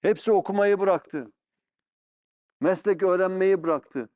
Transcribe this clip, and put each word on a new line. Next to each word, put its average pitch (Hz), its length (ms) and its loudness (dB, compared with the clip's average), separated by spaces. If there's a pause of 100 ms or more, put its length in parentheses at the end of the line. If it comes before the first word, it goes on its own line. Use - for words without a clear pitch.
Hepsi 214 300 0
okumayı 202 480 0
bıraktı. 160 520 -4 (1300)
Meslek 180 440 0
öğrenmeyi 185 600 2
bıraktı. 139 520 -4